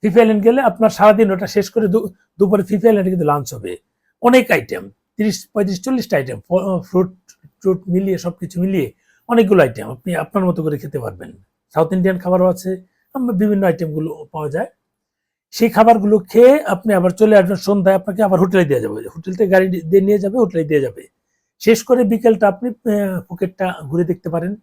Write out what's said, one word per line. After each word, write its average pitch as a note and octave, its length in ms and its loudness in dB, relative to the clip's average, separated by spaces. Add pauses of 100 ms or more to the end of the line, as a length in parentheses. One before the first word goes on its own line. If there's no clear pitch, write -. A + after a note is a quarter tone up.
ফিফি G#3 180 4
আইল্যান্ড A3 240 4
গেলে A#3+ 180 4
আপনার A3 280 2
সারাদিন G#3 400 4
ওটা F#3+ 160 -4
শেষ G3 240 -2
করে A3 180 0
দু-, G3+ 200 0 (300)
দুপুরে G3+ 240 2
ফিফি F#3+ 240 -2
আইল্যান্ডে G3+ 240 2
কিন্তু F3 160 -2
লাঞ্চ C#3+ 280 -2
হবে, G2 220 -12 (460)
অনেক B3 280 4
আইটেম, A#2 400 -4
ত্রিশ, - 640 -6
পঁয়ত্রিশ, F#3+ 300 -4
চল্লিশটা B3 340 -2
আইটেম, B2+ 240 -4
ফ-, F#3 420 -2
ফ্রুট, F#3 340 -4 (440)
ট্রুট F#3 280 -2
মিলিয়ে F#3 300 -2
সব F3 120 -6
কিছু F3 300 -10
মিলিয়ে F3+ 320 -2 (360)
অনেকগুলো G3+ 340 4
আইটেম A#2 280 -2
আপনি E3+ 260 -8
আপনার E3 280 -4
মতো F3 180 -2
করে D3+ 160 -4
খেতে D3 200 -10
পারবেন। G2+ 340 -12 (420)
সাউথ D#3+ 180 0
ইন্ডিয়ান F#3 260 0
খাবারও F#3 280 0
আছে, F#3 360 -4 (320)
আম, B3 180 -4
বিভিন্ন G3+ 340 0
আইটেমগুলো D#3 680 -6
পাওয়া D#3 160 -8
যায়। E3 180 -6 (840)
সেই A3+ 180 0
খাবারগুলো G#3+ 500 2
খেয়ে B3 440 4
আপনি G3 320 -2
আবার F3+ 160 2
চলে G#3+ 260 4
আসবেন F#3+ 200 2
সন্ধ্যায়, F#3+ 400 0
আপনাকে F#3+ 260 -4
আবার F#3 180 2
হোটেলে F#3 240 2
দেওয়া C#3 180 0
যাবে, G#2+ 260 -8
হোটেল F#3 260 -12
থেকে F#3 160 0
গাড়ি F#3+ 180 2
দিয়ে F3+ 320 2
নিয়ে G3+ 180 2
যাবে, G3 200 -4
হোটেলে F3 260 0
দিয়ে D3 160 0
যাবে। C3+ 260 -8 (520)
শেষ A3+ 260 2
করে B3+ 200 2
বিকেলটা A3 440 2
আপনি, G3 220 -4
আহ, G3+ 500 -4
ফুকেটটা F#3 540 -6 (140)
ঘুরে E3+ 160 0
দেখতে F3 240 -6
পারেন। E3+ 340 -6